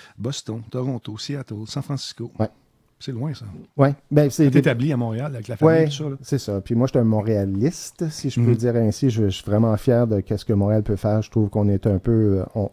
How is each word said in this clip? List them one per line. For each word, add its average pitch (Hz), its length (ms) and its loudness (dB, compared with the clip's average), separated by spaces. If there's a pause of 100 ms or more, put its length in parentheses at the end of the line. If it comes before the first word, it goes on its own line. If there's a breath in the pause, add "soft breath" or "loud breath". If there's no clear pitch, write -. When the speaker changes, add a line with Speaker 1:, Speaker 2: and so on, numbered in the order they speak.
(180 loud breath)
Speaker 1:
Boston, 113 420 -8 (100)
Toronto, 123 480 -6
Seattle, 139 360 -10 (120)
San 139 160 -8
Francisco. - 560 -10
Speaker 2:
Ouais. - 100 0 (520)
Speaker 1:
C'est 135 120 -12
loin, 135 200 -8
ça. 117 120 -14 (320)
Speaker 2:
Ouais. 139 180 4 (160)
Ben, 147 180 4
c'est 156 180 2
Speaker 1:
T'es 135 40 4
Speaker 2:
des 131 80 6
Speaker 1:
établi 139 340 0
à 131 40 -2
Montréal, 120 380 -4
avec 110 120 -12
la 110 100 -8
famille, 160 260 6
Speaker 2:
Ouais, - 40 4
Speaker 1:
tout 147 60 -2
ça, 143 120 -8
là. 139 160 -6
Speaker 2:
c'est 139 180 -4
ça. 101 220 -4
Puis 117 140 -4
moi, 123 140 2
je - 40 -6
suis 143 60 2
un 120 60 4
montréaliste, 107 1040 -2
si - 180 -8
je 123 120 -2
peux 117 100 4
Speaker 1:
Mhm. 117 60 4
Speaker 2:
dire 117 200 0
ainsi. 113 320 2
Je, 110 160 2
je 98 40 4
suis - 180 -4
vraiment 107 300 2
fier 120 320 2
de 104 120 0
qu'est-ce 101 240 -4
que - 80 -2
Montréal 104 300 2
peut 104 140 -2
faire. 107 260 0
Je - 80 -8
trouve 107 180 2
qu'on 104 200 0
est 101 180 2
un 98 120 2
peu, 107 420 2
euh, - 40 -4 (120)
on, 104 160 -2